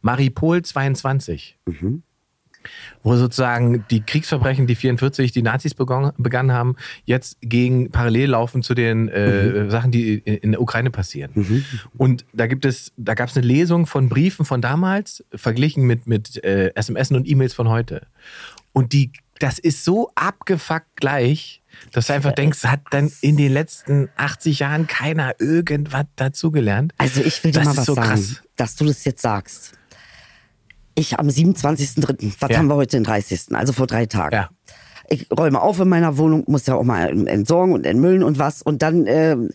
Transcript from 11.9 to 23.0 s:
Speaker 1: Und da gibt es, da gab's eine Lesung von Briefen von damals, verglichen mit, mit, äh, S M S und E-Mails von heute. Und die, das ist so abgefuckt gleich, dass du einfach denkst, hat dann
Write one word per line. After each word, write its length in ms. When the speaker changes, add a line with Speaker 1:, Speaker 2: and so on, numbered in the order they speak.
Speaker 1:
Und 380
da 120
gibt 200
es, 300
da 180
gab's 220
eine 100
Lesung 400
von 240
Briefen 340
von 160
damals, 720
verglichen 520
mit, 240
mit, 360
äh, 300
S 160
M 60
S 140
und 160
E-Mails 280
von 140
heute. 380
Und 200
die, 200
das 200
ist 260
so 320
abgefuckt 800
gleich, 680
dass 160
du 40
einfach 200
denkst, 320
hat 160
dann 200